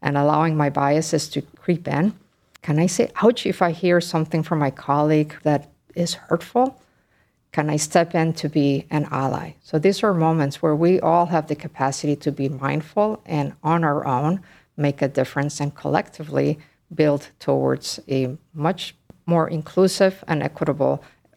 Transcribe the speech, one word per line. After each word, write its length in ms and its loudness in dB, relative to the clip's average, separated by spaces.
and 140 -2
allowing 400 2
my 140 2
biases 600 0
to 120 -6
creep 460 -6
in? 260 0
Can 180 -2
I 80 4
say, 240 -2
'Ouch,' 260 2
if 140 -2
I 100 4
hear 280 2
something 440 -2
from 160 -2
my 120 0
colleague 720 0
that 260 0
is 180 -2
hurtful? 680 -2
Can 180 -2
I 80 0
step 360 2
in 200 2
to 140 -6
be 440 0
an 200 0
ally?" 420 -4
So 160 -2
these 240 2
are 100 2
moments 480 2
where 140 2
we 240 4
all 280 2
have 200 0
the 80 -4
capacity 600 -4
to 140 -2
be 160 -2
mindful 760 -2
and 280 -4
on 200 0
our 220 0
own 340 0
make 240 -2
a 60 2
difference 520 -2
and 140 -4
collectively 840 -2
build 360 0
towards 680 -2
a 300 -2
much 420 -4
more 220 2
inclusive 800 0
and 160 -2
equitable 600 -2